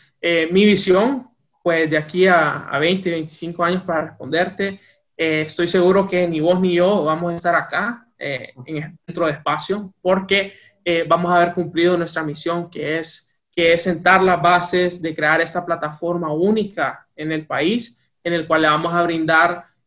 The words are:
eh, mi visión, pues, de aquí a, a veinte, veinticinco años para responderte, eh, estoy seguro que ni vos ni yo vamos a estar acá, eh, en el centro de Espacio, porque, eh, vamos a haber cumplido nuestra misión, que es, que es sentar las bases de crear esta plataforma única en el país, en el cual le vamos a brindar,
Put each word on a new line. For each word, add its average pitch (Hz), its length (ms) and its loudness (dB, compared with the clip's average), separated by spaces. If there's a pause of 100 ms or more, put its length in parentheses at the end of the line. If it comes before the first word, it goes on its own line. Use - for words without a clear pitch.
(200)
eh, 165 300 0
mi 190 140 4
visión, 208 680 2 (320)
pues, 165 260 0
de 156 80 0
aquí 165 300 0
a, 156 420 2
a 139 100 -4
veinte, 185 320 0
veinticinco 170 540 -6
años 185 180 -2
para 160 260 -4
responderte, 196 720 -4 (360)
eh, 156 260 -2
estoy 170 260 -4
seguro 190 380 4
que 180 220 0
ni 165 120 -4
vos 175 200 2
ni 185 140 2
yo 180 300 2
vamos 165 280 -2
a 170 40 -6
estar 170 180 -2
acá, 185 520 -4 (120)
eh, 135 340 -10 (140)
en 156 100 -8
el 151 300 -10
centro 170 200 -4
de 151 60 0
Espacio, 170 600 -6 (100)
porque, 190 520 0 (300)
eh, 170 240 0
vamos 175 220 2
a 180 60 4
haber 175 180 4
cumplido 170 420 2
nuestra 165 260 -4
misión, 165 460 -4
que 151 300 -6
es, - 360 -12 (160)
que 165 220 2
es 170 100 2
sentar 180 400 4
las 180 180 4
bases 175 600 2
de 160 140 -6
crear 156 260 2
esta 170 240 -4
plataforma 165 680 -4
única 175 840 -2
en 156 160 -6
el 156 140 -6
país, 165 540 -4 (220)
en 170 120 -4
el 165 120 -4
cual 160 160 2
le 156 60 4
vamos 165 240 0
a 170 100 2
brindar, 165 640 2 (220)